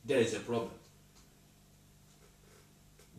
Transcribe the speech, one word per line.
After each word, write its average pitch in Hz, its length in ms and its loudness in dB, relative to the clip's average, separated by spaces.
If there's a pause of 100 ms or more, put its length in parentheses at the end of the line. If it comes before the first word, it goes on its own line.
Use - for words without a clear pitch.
there 131 160 4
is 110 140 4
a 104 40 -4
problem. 117 320 -2 (2500)